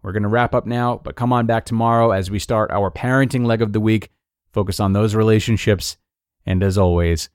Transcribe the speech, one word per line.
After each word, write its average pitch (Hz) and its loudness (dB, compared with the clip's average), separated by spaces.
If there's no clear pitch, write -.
We're 95 -10
gonna 104 -2
wrap 117 0
up 123 -2
now, 120 -4
but - -14
come 123 -2
on 120 0
back 113 0
tomorrow 117 2
as 95 -2
we 104 -4
start 110 -2
our 98 -2
parenting 127 0
leg 117 2
of 107 -2
the 107 0
week. 110 0
Focus 98 -4
on 98 0
those 104 2
relationships, 110 2
and 92 0
as 98 0
always 87 2